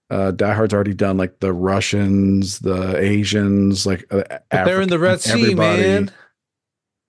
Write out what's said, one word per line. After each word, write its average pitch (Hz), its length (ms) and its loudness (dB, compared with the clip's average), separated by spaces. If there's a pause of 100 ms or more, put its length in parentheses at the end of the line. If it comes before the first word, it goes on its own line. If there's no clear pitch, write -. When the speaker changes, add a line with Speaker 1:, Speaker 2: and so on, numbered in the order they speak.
Speaker 1:
Uh, 98 220 -2
Die 104 220 0
Hard's 104 200 0
already 101 200 0
done, 98 220 0
like, 92 240 -4
the 95 140 -2
Russians, 98 1080 0
the 92 420 -2
Asians, 101 840 0
like, 95 260 -4
uh, 98 120 0 (280)
Speaker 2:
But 92 140 0
they're 185 160 2
in 190 80 -2
the 175 60 0
Speaker 1:
Africa, 160 40 0 (120)
Speaker 2:
Red 185 100 -2
Sea, - 100 -2
Speaker 1:
everybody. 170 520 2
Speaker 2:
man. - 280 0 (960)